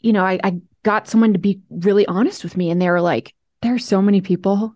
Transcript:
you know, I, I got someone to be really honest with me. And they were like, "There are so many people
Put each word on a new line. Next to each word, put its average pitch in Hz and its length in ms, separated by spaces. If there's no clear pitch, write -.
you 226 120
know, 196 120
I, 185 180
I 175 180
got 214 260
someone 220 240
to 185 60
be 196 220
really 196 360
honest 233 380
with 175 120
me. 180 140
And 175 120
they 180 80
were 175 100
like, 160 320
"There 240 120
are 247 40
so 196 240
many 202 180
people 196 560